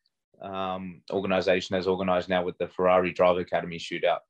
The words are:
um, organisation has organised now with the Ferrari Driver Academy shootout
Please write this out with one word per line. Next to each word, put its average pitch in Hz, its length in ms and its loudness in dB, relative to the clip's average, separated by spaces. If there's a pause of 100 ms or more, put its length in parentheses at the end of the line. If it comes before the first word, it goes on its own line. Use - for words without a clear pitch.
(420)
um, 95 580 -8 (100)
organisation 95 640 0
has 87 100 -2
organised 92 420 0
now 90 140 2
with 90 160 -6
the 87 100 -4
Ferrari 92 440 2
Driver 90 280 4
Academy 85 380 -4
shootout 82 400 -2 (120)